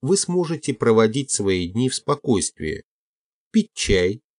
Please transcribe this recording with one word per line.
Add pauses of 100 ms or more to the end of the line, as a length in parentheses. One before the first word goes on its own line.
вы
сможете
проводить
свои
дни
в
спокойствии, (680)
пить
чай, (180)